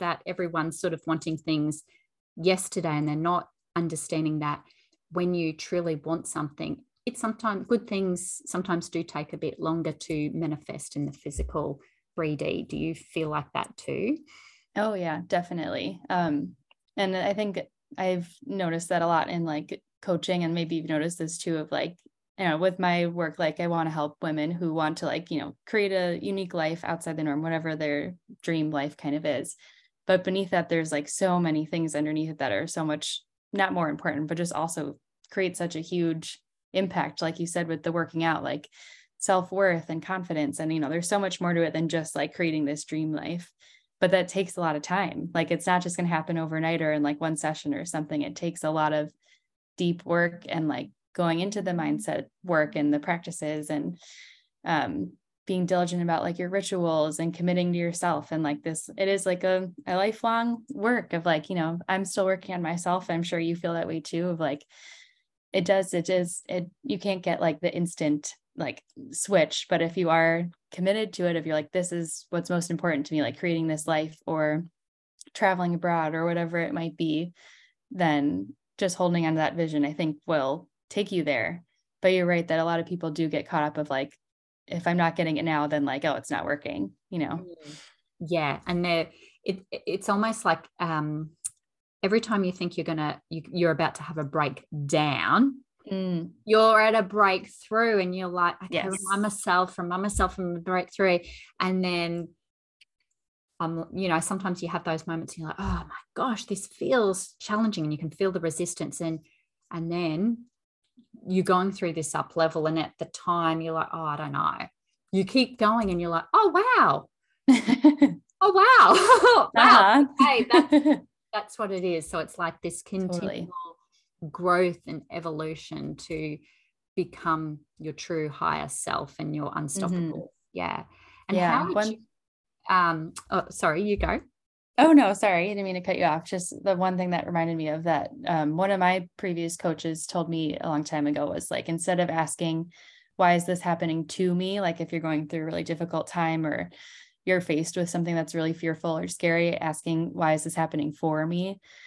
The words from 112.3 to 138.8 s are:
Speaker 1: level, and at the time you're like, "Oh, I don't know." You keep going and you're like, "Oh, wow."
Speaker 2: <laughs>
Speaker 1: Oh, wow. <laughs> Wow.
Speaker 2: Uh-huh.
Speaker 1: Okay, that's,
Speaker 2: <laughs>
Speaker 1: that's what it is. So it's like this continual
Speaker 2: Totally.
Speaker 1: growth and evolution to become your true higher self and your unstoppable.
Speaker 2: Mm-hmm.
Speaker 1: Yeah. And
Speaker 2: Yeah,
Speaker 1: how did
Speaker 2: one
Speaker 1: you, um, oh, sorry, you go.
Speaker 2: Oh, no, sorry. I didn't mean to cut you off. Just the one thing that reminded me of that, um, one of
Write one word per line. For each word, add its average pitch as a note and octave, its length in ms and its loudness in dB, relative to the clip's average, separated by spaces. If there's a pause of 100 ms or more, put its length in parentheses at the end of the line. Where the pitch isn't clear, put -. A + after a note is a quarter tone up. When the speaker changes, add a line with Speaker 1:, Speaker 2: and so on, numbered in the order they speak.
Speaker 1:
level, D#3+ 300 2
and D#3+ 120 0
at - 200 -4
the D#3 80 -6
time E3 540 -2
you're D#3+ 140 -4
like, D#3+ 180 -2
"Oh, E3 120 -6
I D3+ 120 -2
don't D3+ 160 -6
know." - 340 -2 (460)
You F#3+ 120 4
keep B3 340 2
going A3 320 2
and F3 100 0
you're E3+ 100 -2
like, E3 220 -2
"Oh, G#4+ 160 6 (300)
wow." D#3 280 4 (420)
Speaker 2:
<laughs> C#4+ 720 6 (240)
Speaker 1:
Oh, G4 80 8
wow. G#4 1000 10
<laughs> - 20 -16
Wow. A3+ 320 12
Speaker 2:
Uh-huh. C4 200 8 (140)
Speaker 1:
Okay, C4+ 280 6
that's, E4 240 8
Speaker 2:
<laughs> D4 600 2
Speaker 1:
that's - 260 -6
what G#3 120 -4
it F#3 140 -2
is. E3 260 -2
So F3 80 -4
it's - 200 -8
like E3 240 -4
this E3+ 200 -6
continual F#3 380 -4
Speaker 2:
Totally. F3 280 -6 (800)
Speaker 1:
growth F3 560 2
and D#3+ 160 -8 (100)
evolution D#3 840 -8
to D#3 420 -8 (580)
become D#3 640 -2 (180)
your D3+ 140 -10
true D#3 360 -4
higher D3 400 -2
self - 500 -6
and D#3 160 -6
your D3+ 200 -4
unstoppable. F3 420 -2
Speaker 2:
Mm-hmm. E3+ 240 -4 (320)
Speaker 1:
Yeah. - 320 -6 (440)
And G3 80 0
Speaker 2:
Yeah, F3 140 4
Speaker 1:
how - 180 2
did F4 60 -4
Speaker 2:
one G#3+ 160 2
Speaker 1:
you, A3 80 -8 (760)
um, E3 400 2 (160)
oh, F#3+ 200 0
sorry, E3 320 0
you G#3 140 2
go. E3 240 0 (580)
Speaker 2:
Oh, D#4 140 10
no, B3 200 10
sorry. F#3+ 320 4
I G3 40 0
didn't G3+ 160 -4
mean F#3+ 100 -2
to F3+ 60 -2
cut F3+ 180 0
you F3+ 60 4
off. D#3+ 200 2
Just F3+ 300 -6 (100)
the G3 120 4
one F#3 200 2
thing F3+ 140 0
that E3+ 160 0
reminded E3 300 0
me D#3 120 -2
of D#3+ 160 -4
that, E3 260 0 (160)
um, D#3 300 2
one F#3+ 140 2
of F#3+ 100 2